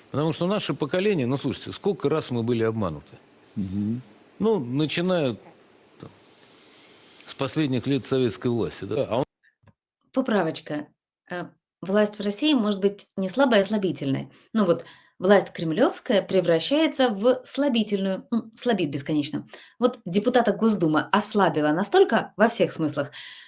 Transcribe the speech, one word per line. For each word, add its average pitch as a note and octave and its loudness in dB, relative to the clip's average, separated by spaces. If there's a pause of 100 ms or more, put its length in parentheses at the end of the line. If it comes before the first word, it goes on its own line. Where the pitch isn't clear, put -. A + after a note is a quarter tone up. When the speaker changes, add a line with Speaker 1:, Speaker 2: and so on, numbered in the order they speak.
(140)
Speaker 1:
Потому D3+ -2
что F3 -2
наше F3+ -2
поколение, F3+ 0
ну, C3 0
слушайте, A2 -6
сколько - -2
раз D#3 0
мы A#2+ -2
были A#2 0
обмануты? G#2+ -4 (380)
Speaker 2:
Мгм. G#2 -4 (380)
Speaker 1:
Ну, G#3 2
начиная, D3 -2 (640)
там, - -18 (1160)
с - -14
последних C3 -2
лет C3+ -2
советской B2+ 0
власти, G2+ -4
да? G#2+ -2
А G#2 -2
он C#3 0 (920)
Speaker 3:
Поправочка. F3+ -2 (460)
Э, F3 -8 (360)
власть G#3 0
в - -6
России G#3 0
может G#3 0
быть G3 -2 (100)
не F#3+ -2
слабой, A#3 4
а - 4
слабительной. C#3+ -2 (240)
Ну G#3+ 2
вот, E3 2 (320)
власть F#3 4
кремлевская F#3+ 0
превращается F#3+ 2
в A3+ 2
слабительную, G3+ 0
м, A3+ -2
слабит F3+ 0
бесконечно. D3 -2 (320)
Вот - 0
депутата G#3+ 2
Госдумы F3 2
ослабила E3 2
настолько G3+ 2
во A3 4
всех D#3+ 2
смыслах, C#3+ -2 (360)